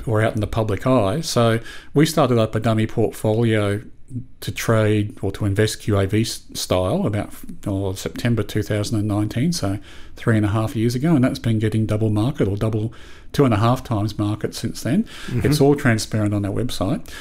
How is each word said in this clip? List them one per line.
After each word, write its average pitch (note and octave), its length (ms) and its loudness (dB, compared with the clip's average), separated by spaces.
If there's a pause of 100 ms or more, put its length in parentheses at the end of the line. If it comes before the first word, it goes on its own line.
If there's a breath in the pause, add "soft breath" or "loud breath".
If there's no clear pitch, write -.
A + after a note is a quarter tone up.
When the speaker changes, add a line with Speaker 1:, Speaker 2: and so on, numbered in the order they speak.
Speaker 1:
or A2 160 2
out A2 120 0
in - 60 -2
the G2+ 60 0
public G#2+ 400 -2
eye. A#2+ 340 4
So A#2 400 2 (320 loud breath)
we D3 140 6
started B2+ 320 4
up A2 160 2
a A2 60 0
dummy A2 260 2
portfolio A2 960 0 (580)
to - 100 -6
trade G#2+ 720 2
or G2 80 -2
to - 140 -6
invest G#2+ 360 0
Q G#2 180 0
A G2 80 2
V G#2 160 2
s-, - 180 -4 (140)
style G#2+ 520 0
about, G#2 260 -2 (340)
oh, G2 260 -2
September A#2 500 -2
two - 200 -4
thousand G#2+ 380 -2
and G2+ 60 -2
nineteen, G#2+ 460 0
so G2 260 -2 (380 loud breath)
three A2+ 200 2
and G#2+ 100 2
a - 20 0
half A2 260 0
years A#2 200 0
ago, D#3 200 2
and B2 80 4
that's C3 160 0
been A2 200 0
getting A2 280 2
double G#2+ 240 0
market G#2+ 380 0
or G2+ 80 -2
double, A2 360 -2 (400 loud breath)
two D3 120 4
and A#2 100 4
a F#2+ 40 2
half A#2+ 260 2
times G#2 340 -2
market G#2 380 -2
since - 260 -6
then. E3 220 0 (240 loud breath)
Speaker 2:
Mm-hmm. B2 180 0
Speaker 1:
It's D3 140 2
all C#3+ 160 6
transparent G#2+ 580 0
on G#2 100 0
our G2 80 -2
website. A2 540 -2 (140 loud breath)